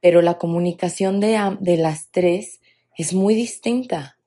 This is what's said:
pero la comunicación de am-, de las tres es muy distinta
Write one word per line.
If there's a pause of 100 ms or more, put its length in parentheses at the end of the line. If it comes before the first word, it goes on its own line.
pero
la
comunicación
de
am-,
de
las
tres (360)
es
muy
distinta